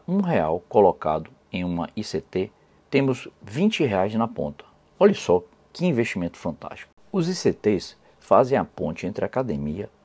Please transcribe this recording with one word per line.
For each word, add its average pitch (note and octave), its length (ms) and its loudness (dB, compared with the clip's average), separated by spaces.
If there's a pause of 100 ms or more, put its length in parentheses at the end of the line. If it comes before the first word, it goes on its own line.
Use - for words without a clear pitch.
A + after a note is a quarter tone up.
um F#3+ 140 0
real F#2 480 0
colocado E2+ 600 2 (240)
em F2+ 120 -4
uma E2+ 320 -4
I G#2+ 80 -6
C - 160 -6
T, - 320 -6 (360)
temos C3+ 380 -2 (160)
vinte D#3+ 420 0
reais G2+ 300 0
na A2+ 140 0
ponta. - 360 -8 (320)
Olha G3+ 180 6
só - 280 2 (300)
que F3 140 -2
investimento A2+ 500 0
fantástico. - 560 -10 (180)
Os F3 180 0
I F#3 60 -2
C - 180 0
Ts - 440 -2 (240)
fazem B2+ 360 4
a G2 80 2
ponte E2+ 440 -8
entre - 160 -6
a - 20 -4
academia, G2+ 640 -6 (140)